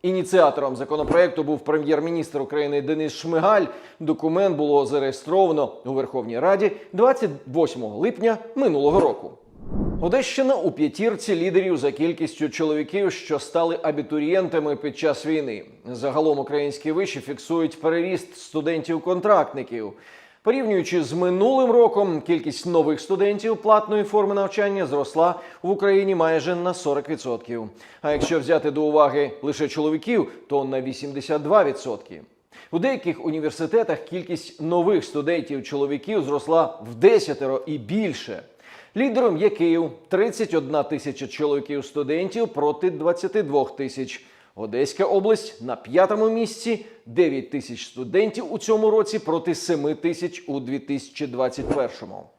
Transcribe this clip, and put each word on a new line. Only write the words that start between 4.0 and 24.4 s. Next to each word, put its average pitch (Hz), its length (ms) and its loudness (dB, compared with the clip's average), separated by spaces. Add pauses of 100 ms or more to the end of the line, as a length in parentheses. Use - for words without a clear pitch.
Документ 160 560 0
було 147 300 4
зареєстровано 147 880 2 (120)
у 127 80 -6
Верховній 123 460 -4
Раді 196 340 4 (200)
двадцять 240 380 2 (160)
восьмого 127 520 -2
липня 220 400 0 (160)
минулого 165 460 4
року. 131 300 0 (680)
Одещина 262 540 0
у 180 160 0
п'ятірці 190 680 0
лідерів 180 400 2
за 135 160 0
кількістю 156 560 -2
чоловіків, 156 640 -2
що - 260 -4
стали 170 440 0
абітурієнтами 151 920 0
під 147 220 -8
час 151 280 0
війни. 139 380 -4 (280)
Загалом 139 460 0
українські 143 540 -2
виші 175 280 -4
фіксують 156 600 -4
переріст 170 560 -2
студентів-контрактників. 160 1600 0 (560)
Порівнюючи 208 540 0
з 127 100 -6
минулим 202 580 2
роком, 202 500 4
кількість 156 460 -2
нових 156 340 2
студентів 208 560 0
платної 214 480 2
форми 202 300 2
навчання 196 520 0